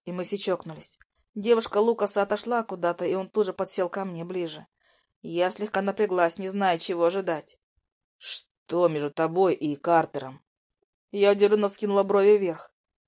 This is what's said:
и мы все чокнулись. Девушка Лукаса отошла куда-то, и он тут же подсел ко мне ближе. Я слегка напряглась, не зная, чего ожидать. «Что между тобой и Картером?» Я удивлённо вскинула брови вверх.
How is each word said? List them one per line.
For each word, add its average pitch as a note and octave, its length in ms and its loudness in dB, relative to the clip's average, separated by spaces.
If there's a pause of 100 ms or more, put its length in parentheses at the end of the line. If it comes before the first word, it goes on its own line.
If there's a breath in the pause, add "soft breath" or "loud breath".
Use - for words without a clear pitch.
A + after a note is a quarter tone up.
и F3+ 60 -10
мы F3+ 140 -6
все G3+ 120 -4
чокнулись. E3 600 -6 (340)
Девушка A3 460 0
Лукаса G#3 420 2
отошла A3 420 -2
куда-то, F3 420 -4
и D#3+ 100 0
он F#3+ 120 -4
тут G#3 200 0
же F#3 60 -6
подсел F#3 360 -4
ко G3 160 -6
мне E3+ 180 -8
ближе. E3+ 440 -8 (560)
Я E3+ 280 0
слегка G3 300 -4
напряглась, F#3+ 560 0
не F#3+ 120 -6
зная, F#3+ 280 0
чего E3+ 280 -2
ожидать. F3 520 -2 (600)
«Что - 680 -4
между D3 220 -2
тобой E3 440 2
и D3 220 -4
Картером?» D3 680 -2 (680)
Я G3+ 200 4
удивлённо G3+ 380 4
вскинула G3 340 0
брови G3+ 340 6
вверх. F3 360 -4 (340)